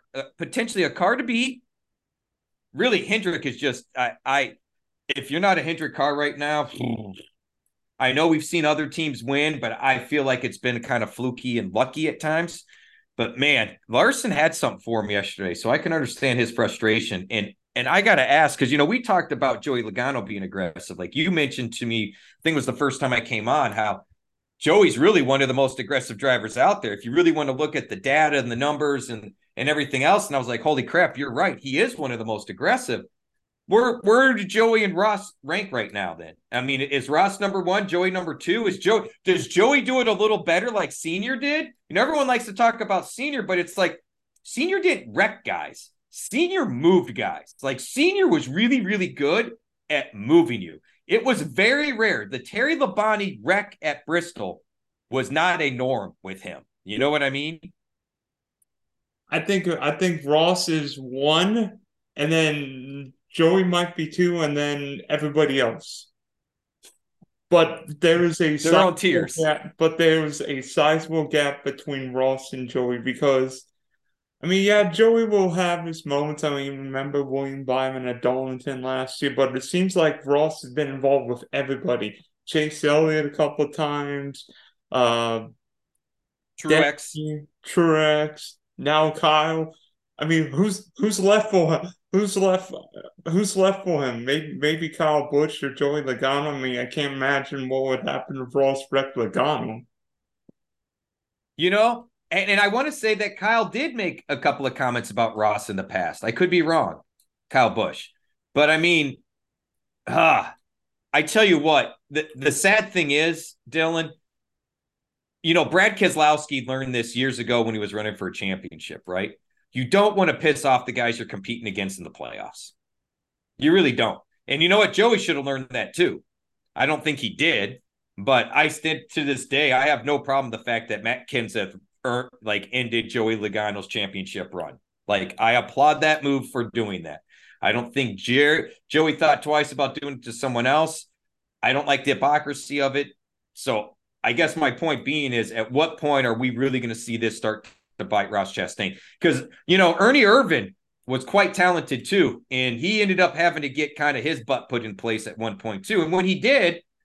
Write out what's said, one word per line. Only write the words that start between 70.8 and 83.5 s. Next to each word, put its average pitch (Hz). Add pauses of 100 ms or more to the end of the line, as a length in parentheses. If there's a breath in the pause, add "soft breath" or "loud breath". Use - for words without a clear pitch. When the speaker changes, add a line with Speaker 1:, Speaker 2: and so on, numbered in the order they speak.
Speaker 2:
gap 147
between 135
Ross 131
and 127
Joey 123
because, 131 (800)
I -
mean, 190
yeah, 208
Joey 226
will 202
have 175
his 165
moments. 147
I 147
mean, 139
remember 135
William 135
Byron 131
at 120
Darlington 131
last 131
year, 139
but 131
it 131
seems 180
like 151
Ross 147
has 127
been 139
involved 135
with 120
everybody. 131 (220)
Chase 151
Elliott 156
a 147
couple 147